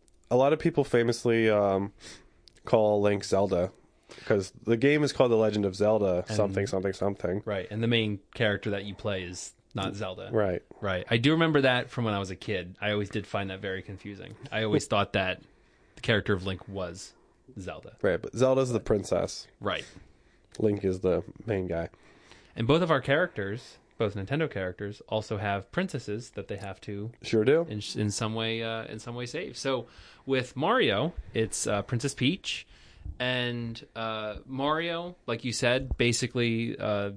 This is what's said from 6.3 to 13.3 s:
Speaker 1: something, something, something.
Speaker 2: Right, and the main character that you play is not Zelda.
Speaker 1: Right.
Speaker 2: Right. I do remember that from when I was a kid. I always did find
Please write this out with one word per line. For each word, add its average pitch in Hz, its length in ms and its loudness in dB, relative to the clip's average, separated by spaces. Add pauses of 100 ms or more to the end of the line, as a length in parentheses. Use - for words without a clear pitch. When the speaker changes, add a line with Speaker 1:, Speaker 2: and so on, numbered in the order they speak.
Speaker 1:
something, 101 320 0
something, 95 260 -2
something. 98 520 -2
Speaker 2:
Right, 98 260 -4
and 107 100 -4
the 113 60 2
main 110 320 2 (160)
character 107 360 0
that 101 120 -4
you 101 100 -10
play 95 300 -4
is 90 300 -12 (200)
not 95 220 -4
Zelda. 95 380 -8
Speaker 1:
Right. 101 280 2 (200)
Speaker 2:
Right. 92 280 -2
I 117 80 4
do 123 140 4
remember 160 300 4
that 127 280 2
from 123 140 -4
when 110 100 0
I 101 60 0
was 95 100 -4
a 95 60 -8
kid. 90 460 -6
I 104 100 0
always 104 180 0
did 101 160 -4
find 101 260 -4